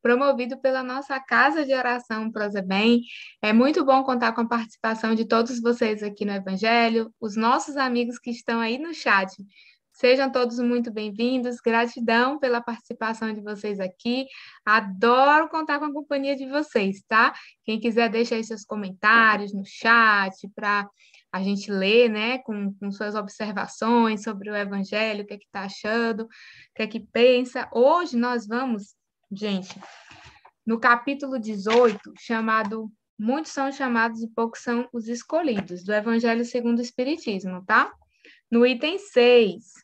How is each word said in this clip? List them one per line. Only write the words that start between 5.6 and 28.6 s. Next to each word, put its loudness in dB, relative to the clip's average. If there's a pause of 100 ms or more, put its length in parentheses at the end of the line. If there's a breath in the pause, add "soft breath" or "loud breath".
vocês 0
aqui -8
no -4
Evangelho, 0
os -6
nossos 0
amigos -2
que -10
estão -4
aí -2
no -10
chat. 0 (600 soft breath)
Sejam 2
todos -2
muito -2
bem-vindos, -4
gratidão 0
pela 0
participação -8
de -8
vocês -8
aqui. -4 (400 loud breath)
Adoro 4
contar -2
com -4
a -4
companhia -2
de -8
vocês, -2
tá? 4 (320 loud breath)
Quem -4
quiser, 2
deixa 0
aí -2
seus -10
comentários 2
no -6
chat 2
pra -4 (440 soft breath)
a -6
gente -4
ler, 4
né, -4
com, -6
com -8
suas -8
observações -2
sobre -10
o -8
Evangelho, -4
o -14
que -16
é -14
que -20
tá -10
achando, -4
o -14 (460 loud breath)
que -8
é -4
que -10
pensa. 2
Hoje 4
nós -2
vamos, -6 (360)